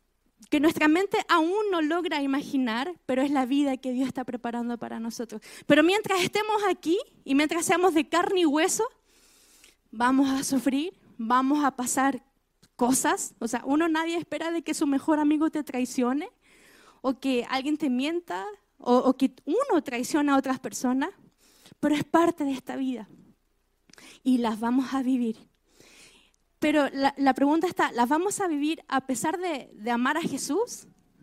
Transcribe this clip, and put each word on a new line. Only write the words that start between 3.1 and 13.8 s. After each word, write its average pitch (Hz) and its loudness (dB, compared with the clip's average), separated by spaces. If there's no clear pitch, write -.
es 277 0
la 269 2
vida 277 0
que 262 -8
Dios 254 -2
está 254 -8
preparando 240 -8
para 226 -12
nosotros. 226 -10
Pero 294 6
mientras 381 2
estemos 415 0
aquí 349 -2
y 269 0
mientras 311 0
seamos 359 4
de 311 2
carne 370 0
y 339 4
hueso, 330 2
vamos 262 2
a 269 -2
sufrir, 277 -2
vamos 262 2
a 262 0
pasar 262 -2
cosas. 269 0
O 233 -6
sea, 233 -6
uno 302 2